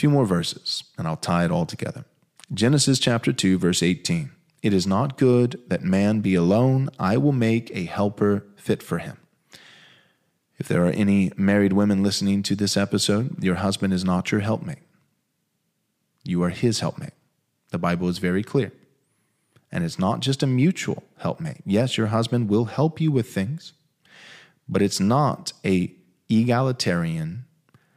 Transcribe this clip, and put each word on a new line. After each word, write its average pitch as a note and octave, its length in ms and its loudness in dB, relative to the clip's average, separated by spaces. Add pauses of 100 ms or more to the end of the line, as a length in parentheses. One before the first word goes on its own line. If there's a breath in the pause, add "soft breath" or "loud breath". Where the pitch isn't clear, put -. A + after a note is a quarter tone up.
few D3 100 4
more C#3 160 4
verses, - 560 -4 (160)
and F2 80 -4
I'll D#2+ 100 -4
tie F2 280 0
it E2 60 0
all E2+ 160 0
together. - 380 -10 (480)
Genesis C3 460 2
chapter A#2+ 340 0
two, F#2+ 260 2
verse F2 240 0
eighteen. E2+ 480 -2 (320)
"It G#2+ 100 2
is F#2 140 2
not A#2 320 0
good B2 500 2
that F2+ 160 -2
man G2+ 360 2
be F#2+ 140 0
alone. B2 640 2
I F#2+ 180 0
will C#3+ 160 2
make A#2 400 0
a F#2+ 120 -6
helper G2+ 600 0 (120)
fit - 260 -4
for - 160 -6
him." D#2 200 -12 (1400 soft breath)
If - 80 -8
there F2 180 2
are F2 60 4
any G2 460 2
married G2+ 360 4
women G2+ 300 2
listening G2+ 420 0
to G2 120 -2
this G2+ 200 -2
episode, G#2 680 -2
your F#2 120 0
husband G2 380 -2
is F#2 100 -2
not F2+ 280 -2
your G#2+ 80 2
helpmate. G#2 420 -6 (1400)
You F2 180 0
are F2 80 2
his A2 300 0
helpmate. - 340 -8 (560)
The E2+ 80 -4
Bible F2 300 -2
is F2 100 -4
very F#2 240 -2
clear. A2 300 -2 (1000)
And F2 120 -4
it's D#2+ 140 -6
not G#2+ 220 -2
just C3+ 220 -2
a D3 60 2
mutual C3 560 0 (140)
helpmate. - 460 -8
Yes, A2+ 320 0
your A2 120 0
husband A2+ 400 0
will G#2+ 160 2
help D3+ 360 -2
you D#3 120 2
with B2 200 -2
things, E3 400 -6 (960 loud breath)
but G2+ 140 0
it's G2 160 0
not A#2 540 0 (120)
a F#2 300 2 (340)
egalitarian, A2 1160 0 (520)